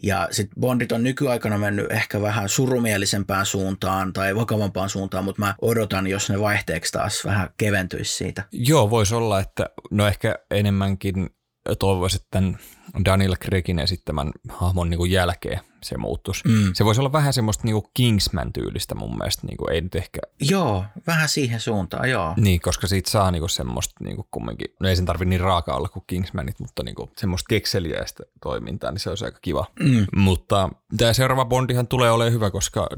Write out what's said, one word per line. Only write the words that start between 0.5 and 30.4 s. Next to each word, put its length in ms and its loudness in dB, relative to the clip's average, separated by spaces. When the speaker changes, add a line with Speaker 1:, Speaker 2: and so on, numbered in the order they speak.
Speaker 1:
Bondit 320 0
on 120 0
nykyaikana 540 0
mennyt 340 -2
ehkä 300 -2
vähän 280 0
surumielisempään 960 0
suuntaan 680 -2
tai 220 0
vakavampaan 540 0
suuntaan, 340 -4
mut 140 -4
mä 240 0
odotan, 460 0
jos 220 -2
ne 100 0
vaihteeksi 520 -2
taas 340 -2
vähän 320 0
keventyisi 580 -2
siitä. 360 -6
Speaker 2:
Joo, 380 4
vois 220 4
olla, 280 2
että 300 -4
no 160 4
ehkä 280 0
enemmänkin 800 0
toivoisin, 420 2
että 100 -20
tän 260 2
Daniel 300 4
Craigin 440 -2
esittämän 520 -2
hahmon 400 0
niinku 160 2
jälkeen 540 0
se 140 -8
muuttus. 480 -4
Speaker 1:
Mm. 280 4
Speaker 2:
Se 120 2
voisi 160 4
olla 100 0
vähän 220 2
semmoista 300 0
niinku 300 0
Kingsman-tyylistä 1000 0
mun 220 -6
mielestä, 300 -4
niinku 200 -8
ei 140 0
nyt 140 -6
ehkä 240 -6
Speaker 1:
Joo, 420 2
vähän 220 0
siihen 300 -2
suuntaan, 500 -2
joo. 280 -2
Speaker 2:
Niin, 240 4
koska 260 -2
siitä 220 0
saa 220 2
niinku 160 -2
semmoista 460 -4
niinku 280 -8
kumminkin, 360 -8
no 100 2
ei 60 4
sen 100 2
tarvi 200 0
niin 160 2
raaka 340 2
olla 140 -2
kuin 180 -14
Kingsmanit, 520 -6
mutta 240 -10
niinku 340 -10
semmoista 320 -2
kekseliäistä 760 -2
toimintaa, 480 -6
niin 80 -6
se 100 -6
olisi 160 -6
aika 160 -10
kiva. 240 -2
Speaker 1:
Mm. 260 4
Speaker 2:
Mutta 540 2